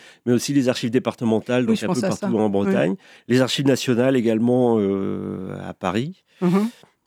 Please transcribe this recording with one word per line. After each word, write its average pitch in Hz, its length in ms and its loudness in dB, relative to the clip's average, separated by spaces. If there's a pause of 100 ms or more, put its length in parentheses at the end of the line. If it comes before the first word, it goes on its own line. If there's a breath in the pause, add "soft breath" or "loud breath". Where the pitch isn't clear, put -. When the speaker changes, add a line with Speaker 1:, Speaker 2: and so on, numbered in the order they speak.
(240 loud breath)
Speaker 1:
mais 120 80 2
aussi 123 220 0
les 127 160 2
archives 120 200 -2
départementales, 120 760 0
Speaker 2:
Oui, 110 40 -4
Speaker 1:
donc 113 80 2
Speaker 2:
je 107 80 -6
Speaker 1:
un 104 40 -2
peu 180 120 0
Speaker 2:
pense 107 40 -2
à 95 60 0
ça. 104 60 -2 (100)
Speaker 1:
partout 117 120 0
en 107 60 2
Speaker 2:
Ouais. 107 40 2
Speaker 1:
Bretagne. 101 460 0 (340 loud breath)
Les 127 140 4
archives 135 240 -2
nationales 131 500 2
également, 117 640 2
euh, 98 760 -4 (120)
à 92 60 -10
Paris. 110 500 -4 (160 soft breath)
Speaker 2:
Mhm. 196 300 2 (360 loud breath)